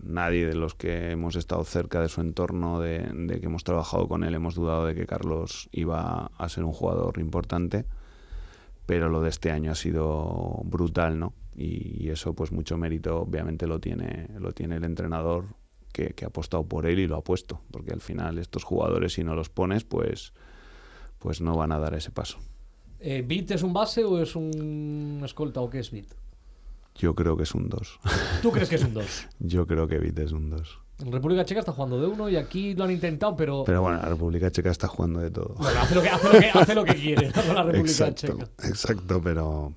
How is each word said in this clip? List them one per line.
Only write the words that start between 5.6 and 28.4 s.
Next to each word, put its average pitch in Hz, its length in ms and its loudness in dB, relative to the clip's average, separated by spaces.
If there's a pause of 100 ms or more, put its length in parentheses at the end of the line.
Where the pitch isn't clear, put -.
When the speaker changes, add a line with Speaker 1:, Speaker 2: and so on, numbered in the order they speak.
Speaker 1:
iba 82 680 -2
a 85 120 -6
ser 82 160 -4
un 82 80 0
jugador 85 480 -2
importante. 87 640 -2 (1000)
Pero 85 220 2
lo 80 140 2
de 82 60 2
este 80 240 -2
año 78 180 0
ha 80 60 -2
sido 82 880 -2
brutal, 85 560 0
¿no? 82 120 -4 (240)
Y, 80 480 -6
y 78 60 -2
eso, 80 240 -4
pues, 80 160 -4
mucho 85 260 -4
mérito, 82 440 -2
obviamente, 82 480 -4
lo 80 100 -2
tiene, 82 500 -6 (120)
lo 90 100 -6
tiene 82 260 -6
el 82 80 -4
entrenador 85 600 -2 (480)
que, - 220 -4
que - 100 -10
ha - 40 -6
apostado - 360 -4
por 80 220 -2
él 87 120 4
y 95 80 2
lo 76 100 -2
ha 78 60 -4
puesto. 87 380 -4 (100)
Porque - 220 -10
al 80 80 -8
final 82 380 -6
estos - 260 -8
jugadores, 85 480 0
si 85 100 -4
no 80 140 -2
los 80 120 -4
pones, 95 360 0
pues, - 480 -4 (840)
pues 82 220 -6
no 82 160 0
van 80 160 2
a 78 80 0
dar 78 140 -2
ese 78 180 -6
paso. - 260 -8 (640)
Speaker 2:
Eh, 135 260 -4
¿Bit 170 240 -2
es 175 120 0
un 180 100 0
base 214 320 2
o 185 160 2
es 165 160 -2
un 151 880 -4
escolta 135 360 -6
o 120 100 -2
qué 131 100 -6
es 110 100 -8
Bit? 104 220 -12 (840)
Speaker 1:
Yo 85 200 2
creo 82 220 4
que 80 60 0
es 78 120 -2
un 85 140 -2
dos. - 360 -8
<laughs> - 380 0